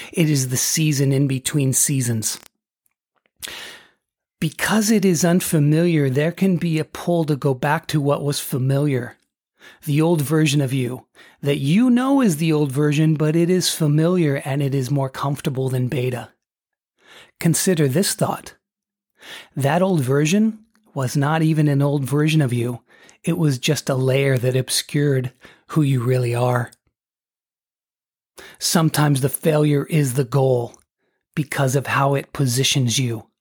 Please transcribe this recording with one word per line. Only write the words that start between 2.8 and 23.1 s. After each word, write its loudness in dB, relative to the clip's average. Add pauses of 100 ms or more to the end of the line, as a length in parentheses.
Because 0
it 4
is 2
unfamiliar, 2
there 0
can 0
be -2
a -2
pull -2
to -2
go 0
back -2
to -2
what 0
was -4
familiar. -2 (720)
The 2
old 2
version 2
of 0
you -4 (340)
that -2
you 2
know 2
is 2
the 0
old 2
version, 2
but 0
it 2
is 0
familiar 2
and -4
it -2
is -2
more -2
comfortable -4
than -2
beta. -4 (1120)
Consider 2
this 0
thought. -6 (1000)
That 0
old 2
version 2 (340)
was -4
not 0
even 2
an 2
old 0
version 2
of 0
you. -4 (420)